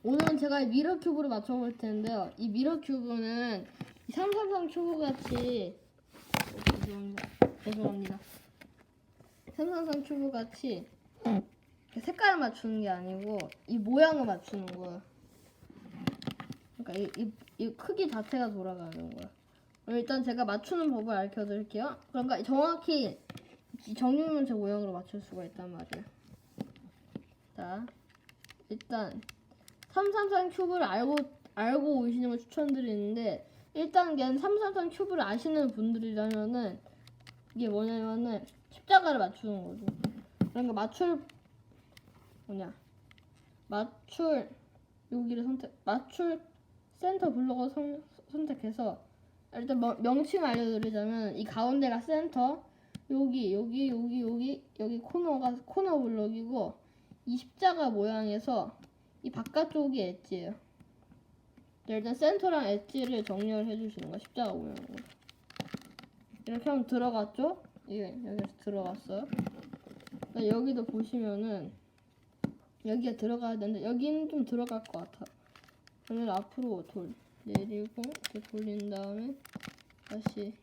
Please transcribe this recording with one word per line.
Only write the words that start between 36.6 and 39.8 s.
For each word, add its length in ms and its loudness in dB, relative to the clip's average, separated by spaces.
이게 140 0
뭐냐면은 760 0
십자가를 480 6
맞추는 460 -2
거죠. 220 -8